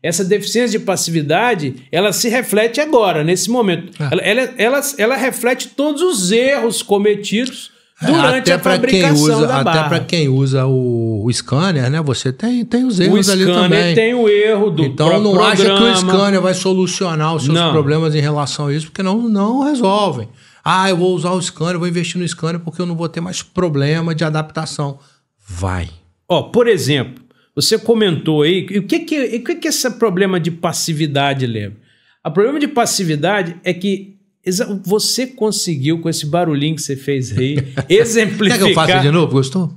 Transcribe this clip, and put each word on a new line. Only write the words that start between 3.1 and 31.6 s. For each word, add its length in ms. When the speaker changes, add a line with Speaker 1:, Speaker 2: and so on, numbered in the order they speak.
Speaker 1:
nesse 260
momento. 440
Speaker 2:
É. 80
Speaker 1:
Ela, 100
ela, 360
ela, 240
ela 180
reflete 540
todos 320
os 300
erros 520
cometidos 880
Speaker 2:
É, 60
Speaker 1:
durante 440
Speaker 2:
até 20
Speaker 1:
a 60
Speaker 2:
pra 200
quem 220
Speaker 1:
fabricação 360
Speaker 2:
usa, 100
Speaker 1:
da 80
Speaker 2:
até 80
Speaker 1:
barra. 240
Speaker 2:
pra 140
quem 260
usa 380
o, 600
o 60
scanner, 580
né? 120
Você 320
tem, 320
tem 180
os 160
Speaker 1:
O 40
Speaker 2:
erros 260
ali 140
Speaker 1:
scanner 200
Speaker 2:
também. 320
Speaker 1:
tem 180
o 140
erro 420
do 140
Speaker 2:
Então, 240
Speaker 1:
próprio 260
Speaker 2:
não 80
acha 220
que 80
o 60
Speaker 1:
programa. 180
Speaker 2:
scanner 300
vai 120
solucionar 840
os 100
seus 100
Speaker 1:
Não. 160
Speaker 2:
problemas 420
em 60
relação 480
a 60
isso, 140
porque 140
não, 280
não 340
resolvem. 640
"Ah, 240
eu 80
vou 180
usar 160
o 100
scanner, 340
eu 40
vou 80
investir 320
no 80
scanner 320
porque 220
eu 40
não 100
vou 120
ter 140
mais 200
problema 720
de 120
adaptação." 720
Vai. 400
Speaker 1:
Ó, 160
por 240
exemplo, 540
você 220
comentou 640
aí, 300
e 80
o 40
que 180
que, 140
e 220
o 60
que 120
que 120
esse 240
problema 480
de 100
passividade 960
leva? 300